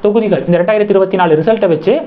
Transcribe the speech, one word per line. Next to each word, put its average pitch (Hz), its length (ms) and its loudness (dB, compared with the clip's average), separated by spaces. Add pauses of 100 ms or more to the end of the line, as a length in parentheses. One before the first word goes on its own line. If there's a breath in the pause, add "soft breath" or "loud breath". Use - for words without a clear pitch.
தொகுதிகள் 208 420 0
இந்த 175 140 2
ரெண்டாயிரத்தி 208 340 0
இருபத்தி 190 260 0
நாலு 160 200 2
ரிசல்ட்டை 202 320 0
வச்சு 202 220 0 (120)